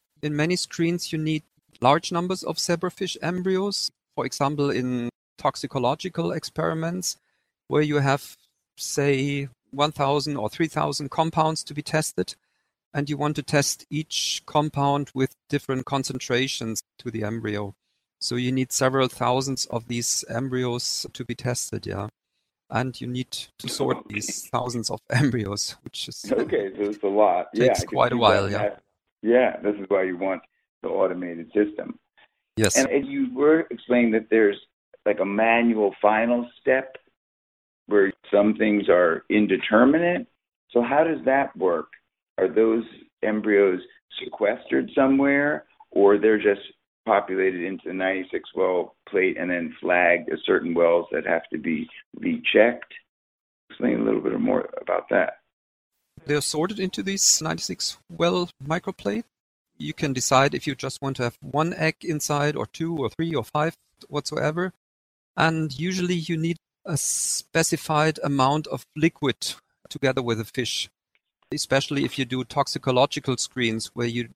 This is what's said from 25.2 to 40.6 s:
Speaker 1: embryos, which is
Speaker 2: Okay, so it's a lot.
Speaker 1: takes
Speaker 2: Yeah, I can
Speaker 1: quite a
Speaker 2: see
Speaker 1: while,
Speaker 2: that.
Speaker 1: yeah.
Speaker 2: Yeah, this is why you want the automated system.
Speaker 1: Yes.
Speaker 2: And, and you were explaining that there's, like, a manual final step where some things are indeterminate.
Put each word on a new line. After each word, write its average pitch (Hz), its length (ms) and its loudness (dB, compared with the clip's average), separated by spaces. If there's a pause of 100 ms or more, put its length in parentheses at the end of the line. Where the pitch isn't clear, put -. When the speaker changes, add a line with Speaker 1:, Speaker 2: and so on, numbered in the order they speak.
Speaker 1:
embryos, 110 420 0 (220)
which - 140 -12 (100)
is - 80 -14 (260)
Speaker 2:
Okay, 104 220 0 (100)
so 101 60 -6 (100)
it's 104 120 -6
a 104 40 0 (160)
lot. 90 200 4 (100)
Speaker 1:
takes 107 120 2
Speaker 2:
Yeah, - 60 6
I - 80 0
can - 80 -6 (120)
Speaker 1:
quite 123 120 4
a 127 40 0
Speaker 2:
see 120 100 0
Speaker 1:
while, 98 240 6
Speaker 2:
that. - 20 -4 (720)
Speaker 1:
yeah. 110 120 2
Speaker 2:
Yeah, 123 140 6 (160)
this 104 160 2
is 95 120 -10
why 95 160 4
you 87 80 -4 (100)
want 92 140 -4 (420)
the 92 60 -6
automated 87 580 -2 (120)
system. - 380 -2 (600)
Speaker 1:
Yes. 107 200 4
Speaker 2:
And, 135 180 4
and 139 120 0
you 139 260 -2
were 147 280 4 (100)
explaining 120 400 2
that 110 180 0
there's, 104 300 4 (460)
like, 104 140 2
a 95 60 0
manual 110 760 4
final 117 460 2 (140)
step 131 340 0 (920)
where 98 240 4 (200)
some 104 240 4
things 104 340 2
are 87 400 4
indeterminate. 117 960 2 (440)